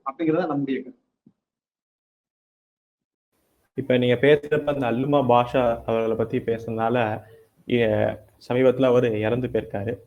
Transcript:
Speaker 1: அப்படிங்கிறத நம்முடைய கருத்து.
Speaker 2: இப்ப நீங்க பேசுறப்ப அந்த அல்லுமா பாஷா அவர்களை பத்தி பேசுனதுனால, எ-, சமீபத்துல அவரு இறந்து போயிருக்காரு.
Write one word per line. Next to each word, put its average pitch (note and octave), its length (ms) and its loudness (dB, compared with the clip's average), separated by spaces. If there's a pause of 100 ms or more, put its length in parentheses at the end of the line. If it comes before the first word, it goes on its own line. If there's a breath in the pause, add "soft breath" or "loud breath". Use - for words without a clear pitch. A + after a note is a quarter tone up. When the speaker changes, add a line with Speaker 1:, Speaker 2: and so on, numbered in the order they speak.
Speaker 1:
அப்படிங்கிறத D#3+ 420 -2
நம்முடைய C3+ 340 -4
கருத்து. B2+ 200 -18 (2750)
Speaker 2:
இப்ப B2+ 240 0
நீங்க B2 160 2
பேசுறப்ப D3 600 2
அந்த C3 160 -2
அல்லுமா C#3 360 0
பாஷா A#2+ 600 2
அவர்களை A2+ 300 -2
பத்தி A2+ 220 -4
பேசுனதுனால, A2+ 840 -2 (460 soft breath)
எ-, A2 500 0 (300)
சமீபத்துல B2+ 360 2
அவரு A#2+ 360 2
இறந்து A#2+ 260 -2
போயிருக்காரு. A2 480 -4 (120)